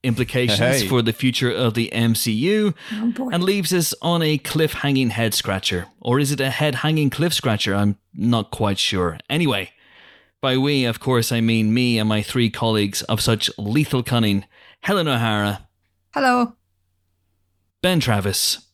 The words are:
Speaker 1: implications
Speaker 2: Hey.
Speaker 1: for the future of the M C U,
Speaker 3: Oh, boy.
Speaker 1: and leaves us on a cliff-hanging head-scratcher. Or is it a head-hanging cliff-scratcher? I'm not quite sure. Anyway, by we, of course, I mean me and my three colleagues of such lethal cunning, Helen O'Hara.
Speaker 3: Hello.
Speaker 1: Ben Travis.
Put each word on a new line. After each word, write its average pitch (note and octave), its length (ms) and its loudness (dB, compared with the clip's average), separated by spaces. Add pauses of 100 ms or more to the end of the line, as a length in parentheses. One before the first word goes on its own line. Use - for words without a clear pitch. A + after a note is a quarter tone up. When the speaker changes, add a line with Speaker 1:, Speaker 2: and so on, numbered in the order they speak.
Speaker 1:
implications A#2+ 560 0 (220)
Speaker 2:
Hey. G2 60 -2
Speaker 1:
for A#2+ 140 2
the A2+ 120 0
future B2+ 380 0
of A2 220 0
the A#2 180 -2
M A#2 240 2
C A#2 160 -2
U, F#3+ 420 2 (200)
Speaker 3:
Oh, A3+ 180 -2
boy. B3+ 200 -6
Speaker 1:
and F3 120 0
leaves F#3+ 300 0
us F3 280 0
on E3+ 200 0
a D3+ 160 2
cliff-hanging C#3+ 720 0
head-scratcher. G2+ 760 -2 (120)
Or B2 200 0
is C#3+ 120 0
it C#3 80 -4
a C3+ 100 0
head-hanging D3+ 600 0
cliff-scratcher? B2 680 0
I'm G2+ 220 2 (160)
not A2+ 380 0
quite G2+ 280 -2
sure. F2 380 -2 (120)
Anyway, C3+ 420 -2 (680)
by C3 160 0
we, C3+ 280 2
of A#2 140 -2
course, B2 320 0
I A#2 100 2
mean A2+ 320 2
me A#2+ 260 2
and G#2+ 80 0
my G#2+ 140 2
three A#2 280 0
colleagues G#2+ 540 0
of A2 160 -2
such - 380 0
lethal B2 460 0
cunning, G#2 420 0 (360)
Helen F#3 260 0
O'Hara. G#2+ 600 -2 (460)
Speaker 3:
Hello. B3 400 2 (1300)
Speaker 1:
Ben F3+ 180 2
Travis. G2+ 760 0